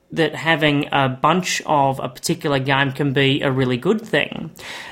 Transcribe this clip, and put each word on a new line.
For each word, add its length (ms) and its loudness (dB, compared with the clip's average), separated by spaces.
that 240 0
having 560 2
a 180 2
bunch 560 0
of 340 2
a 80 -6
particular 520 -2
game 320 2
can 200 -2
be 300 2
a 100 0
really 260 0
good 240 0
thing. 500 -2